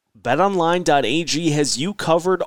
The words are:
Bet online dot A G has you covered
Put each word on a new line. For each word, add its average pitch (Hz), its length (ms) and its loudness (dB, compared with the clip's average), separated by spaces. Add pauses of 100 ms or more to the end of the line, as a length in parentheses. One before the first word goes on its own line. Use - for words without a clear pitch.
(140)
Bet 120 240 -2
online 180 460 0
dot 143 200 4
A 151 200 -2
G 151 260 -2
has 143 280 0
you 180 140 -4
covered 175 540 0